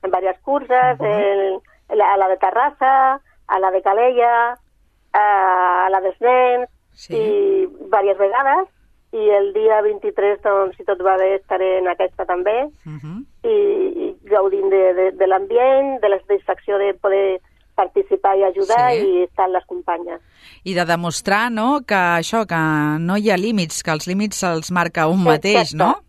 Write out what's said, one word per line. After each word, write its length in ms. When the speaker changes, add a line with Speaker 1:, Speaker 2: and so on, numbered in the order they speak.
Speaker 1:
en 80
diverses 300
curses, 580
Speaker 2:
Mhm. 60
Speaker 1:
en, 540
en 80
la, 160
a 40
la 120
de 80
Terrassa, 840
a 120
la 120
de 100
Calella, 760
a, 720
a 40
la 120
dels 200
nens, 480
Speaker 2:
Sí. 160
Speaker 1:
i 540
diverses 380
vegades, 500
i 160
el 240
dia 320
vint-i-tres, 580
doncs, 340
si 60
tot 220
va 120
bé, 180
estaré 420
en 100
aquesta 380
també, 440
Speaker 2:
Mhm. 400
Speaker 1:
i, 60
i 80
gaudint 420
de, 220
de, 180
de 160
l'ambient, 760
de 80
la 100
satisfacció 600
de 160
poder 440
participar 640
i 60
ajudar 500
Speaker 2:
Sí. 120
Speaker 1:
i 180
estar 220
amb 80
les 120
companyes. 540
Speaker 2:
I 100
de 120
demostrar, 680
no?, 340
que 80
això, 540
que 100
no 180
hi 120
ha 80
límits, 460
que 80
els 160
límits 340
se'ls 300
marca 360
un 160
mateix, 500
Speaker 1:
Exacte. 40
Speaker 2:
no? 320